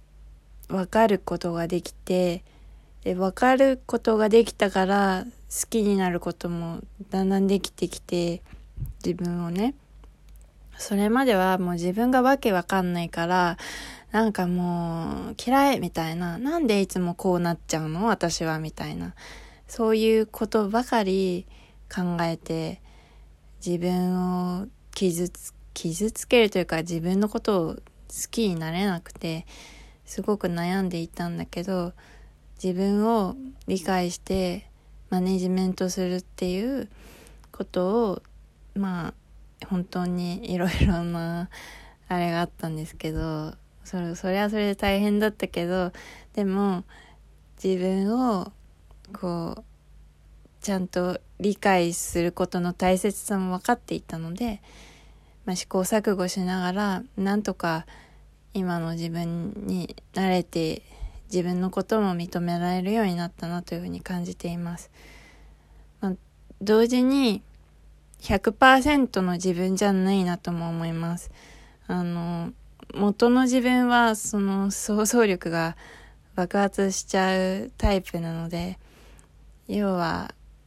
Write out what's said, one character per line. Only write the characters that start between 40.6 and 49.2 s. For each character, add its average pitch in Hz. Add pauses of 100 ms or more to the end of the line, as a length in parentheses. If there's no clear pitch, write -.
い -
ろ 175
な 170 (600)
あ 180
れ 175
が 170
あ -
っ 170
た -
ん 160
で 156
す -
け 156
ど、 156 (320)
そ 180
れ、 170
そ 185
れ 190
は 208
そ 214
れ 208
で 196
大 196
変 208
だ 214
っ 208
た -
け 170
ど、 180 (400)
で 208
も、 190 (800)
自 190
分 190 (260)
を、 - (600)
こ 170